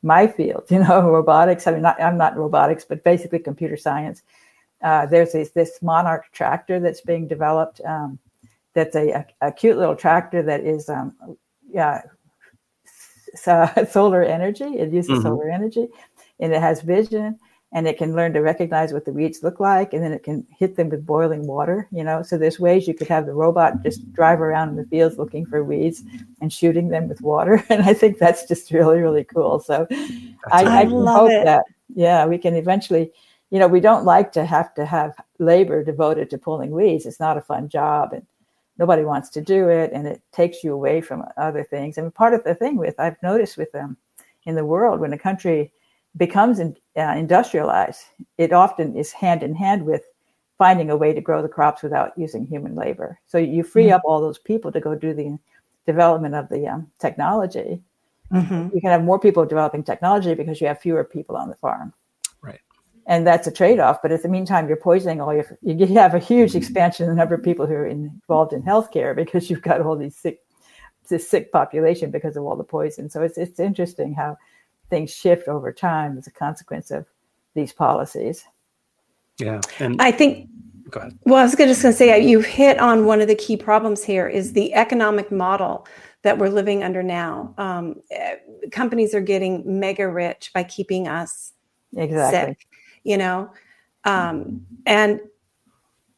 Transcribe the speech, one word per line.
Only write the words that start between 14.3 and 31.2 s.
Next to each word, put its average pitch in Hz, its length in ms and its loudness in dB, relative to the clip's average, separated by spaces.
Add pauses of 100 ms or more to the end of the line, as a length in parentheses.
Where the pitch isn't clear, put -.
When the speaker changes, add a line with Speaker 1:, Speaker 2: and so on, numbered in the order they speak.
Speaker 1:
It 226 280 -6
uses 170 260 0
Speaker 2:
Mm-hmm. 113 100 -2
Speaker 1:
solar 147 220 -4
energy, 220 380 -4 (520)
and 160 140 -2
it 156 60 0
has 160 200 0
vision, 214 580 -2 (340)
and 165 140 -4
it 156 120 -2
can 160 180 -4
learn 170 160 0
to 156 80 0
recognize 160 540 -2
what 147 100 -6
the 139 80 -8
weeds 160 300 -6
look 175 180 -4
like, 196 320 2
and 160 100 -4
then 160 100 -6
it - 100 -10
can 151 240 -8 (120)
hit 190 180 -2
them 160 120 0
with 147 160 -6
boiling 156 420 -2
water, 156 460 -4
you 165 100 -8
know. 160 200 -4
So 170 160 -6
there's 160 200 0
ways 180 300 2
you 160 60 -4
could 156 140 -8
have 160 180 0
the 143 80 -8
robot 165 480 2
just - 320 -8
drive 165 260 4
around 156 300 -2
in 151 60 -8
the 151 100 -8
fields 160 320 0
looking 147 260 -8
for 147 180 -4
weeds 151 400 -4 (380)
and 156 100 -6
shooting 170 380 0
them 165 200 -4
with 151 120 -10
water. 160 460 2
<laughs> - 40 -4
And 214 120 4
I 196 100 6
think 214 260 4
that's 170 300 2
just - 220 -6
really, 160 300 4
really 151 240 0
cool. 156 360 -2
So 156 300 -4
Speaker 2:
That's 277 100 -8 (500)
Speaker 1:
I, 180 140 6
I 226 180 6
Speaker 2:
amazing. 226 60 4
Speaker 1:
can 247 100 0
Speaker 3:
I 247 40 2
love 233 140 4
Speaker 1:
hope 220 140 8